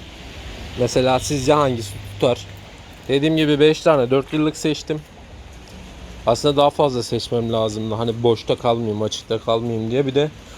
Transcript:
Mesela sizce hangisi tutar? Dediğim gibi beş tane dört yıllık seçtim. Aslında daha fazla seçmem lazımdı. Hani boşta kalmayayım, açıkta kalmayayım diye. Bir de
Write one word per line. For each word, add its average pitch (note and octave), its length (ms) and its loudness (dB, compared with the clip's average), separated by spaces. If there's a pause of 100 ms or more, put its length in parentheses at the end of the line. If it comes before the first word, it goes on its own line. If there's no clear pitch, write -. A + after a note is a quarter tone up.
(800)
Mesela B2+ 400 2
sizce C#3 340 0
hangisi C3 400 2 (220)
tutar? B2 320 0 (640)
Dediğim C#3+ 280 2
gibi D3+ 240 4
beş D#3 200 6
tane C#3 300 4
dört C3+ 220 2
yıllık D3+ 240 0
seçtim. D3+ 440 -4 (1300)
Aslında C#3 300 2
daha C#3+ 140 6
fazla C3 320 0
seçmem A2+ 500 -2
lazımdı. A2 420 -2
Hani A#2 280 -2
boşta A#2+ 340 2
kalmayayım, A#2 460 0
açıkta A2 360 -4
kalmayayım A2+ 520 -2
diye. C#3 160 2
Bir C3 80 -2
de D3 160 2 (280)